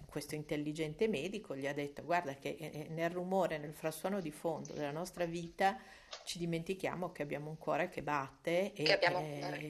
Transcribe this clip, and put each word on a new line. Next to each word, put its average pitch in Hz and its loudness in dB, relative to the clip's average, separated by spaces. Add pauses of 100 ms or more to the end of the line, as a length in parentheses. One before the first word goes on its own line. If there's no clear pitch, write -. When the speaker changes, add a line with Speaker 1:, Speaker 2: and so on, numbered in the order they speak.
Speaker 1:
questo - -4
intelligente 151 0
medico 196 -2
gli 135 -2
ha 143 0
detto: 143 -4
"Guarda 151 2
che, - -6
eh, 156 -8
eh, 151 -8
nel 165 0
rumore, 180 2
nel 151 -8
frastuono 185 -2
di 160 -2
fondo 147 -2
della 147 -2
nostra 175 -2
vita 175 2 (480)
ci - -4
dimentichiamo 170 0
che 170 -4
abbiamo 147 -4
un 156 -8
cuore 151 2
che - -6
batte 151 2
e, 147 -2
Speaker 2:
Che 156 8
abbiamo 180 6
un 156 0
Speaker 1:
eh, 143 -4
Speaker 2:
cuore. 143 -4 (100)